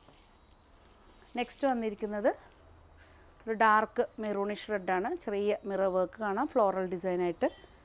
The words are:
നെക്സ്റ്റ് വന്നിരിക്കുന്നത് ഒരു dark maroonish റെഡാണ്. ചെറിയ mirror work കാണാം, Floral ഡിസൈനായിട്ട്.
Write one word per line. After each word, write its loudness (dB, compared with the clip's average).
നെക്സ്റ്റ് -4
വന്നിരിക്കുന്നത് -2
ഒരു -2
dark 4
maroonish -4
റെഡാണ്. 0
ചെറിയ -2
mirror 0
work 0
കാണാം, -2
Floral 2
ഡിസൈനായിട്ട്. -2